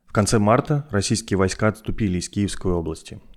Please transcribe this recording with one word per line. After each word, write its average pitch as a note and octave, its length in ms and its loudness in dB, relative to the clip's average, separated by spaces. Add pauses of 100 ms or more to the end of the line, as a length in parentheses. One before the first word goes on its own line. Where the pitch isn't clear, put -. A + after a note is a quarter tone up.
В - 60 -14
конце A2 260 2
марта B2+ 540 2
российские G2+ 460 0
войска F#2+ 300 0
отступили G2 500 -2
из F2 100 -4
Киевской G2 420 -2
области. E2 480 -6 (180)